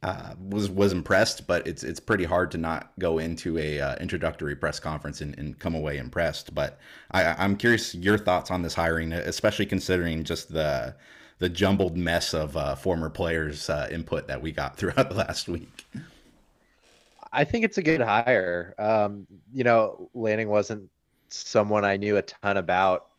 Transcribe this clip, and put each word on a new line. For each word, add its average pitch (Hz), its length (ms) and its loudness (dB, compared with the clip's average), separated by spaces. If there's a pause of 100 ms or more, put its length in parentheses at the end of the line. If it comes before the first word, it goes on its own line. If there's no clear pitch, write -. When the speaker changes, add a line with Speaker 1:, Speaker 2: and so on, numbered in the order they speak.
Speaker 1:
Uh, - 320 -6 (140)
was, 101 200 -2
was 98 240 4
impressed, 95 540 2
but 87 180 2
it's, 80 200 -8
it's 80 160 -8
pretty 98 240 0
hard 87 260 2
to 85 80 -4
not 80 400 -4
go 82 200 2
into 82 380 -4
a, 76 240 -2
uh, 69 200 -2
introductory 78 560 -4
press 78 240 -4
conference 76 400 -8
and, 73 180 -8
and 73 220 -8
come 82 160 -4
away 73 220 -4
impressed. 76 580 -4
But 71 240 -4 (320)
I, 92 120 4
I'm 95 320 2
curious 113 380 2
your 98 240 4
thoughts 90 320 0
on 90 120 -2
this 82 120 -4
hiring, 82 380 0
especially 98 540 -2
considering 87 580 0
just 80 280 -8
the, 71 440 -2 (420)
the 90 100 0
jumbled 92 480 2
mess 85 380 0
of, 78 220 -2
uh, 71 180 -2
former 82 360 -2
players', 80 600 -4
uh, 73 220 -2
input 80 340 -4
that 67 160 -8
we 78 80 -6
got 71 260 -6
<laughs> - 0 -
throughout 127 320 0
the 92 60 -8
last - 340 -4
week. - 380 -10 (1500)
Speaker 2:
I 139 120 4
think 220 200 0
it's - 140 0
a 190 40 0
good 156 180 4
hire. 101 760 2
Um, 104 520 0 (240)
you 131 100 -2
know, 113 520 4
Lanning 110 340 0
wasn't 104 420 0 (400)
someone 104 540 2
I 98 140 2
knew 104 180 0
a 98 60 2
ton - 340 -2
about, 90 520 2 (100)